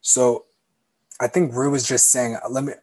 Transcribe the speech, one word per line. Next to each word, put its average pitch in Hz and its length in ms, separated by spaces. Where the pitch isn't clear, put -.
So 123 440
I 123 80
think 156 260
Ru 131 180
was 135 160
just 127 240
saying, 117 260
"Let 131 140
me" 139 200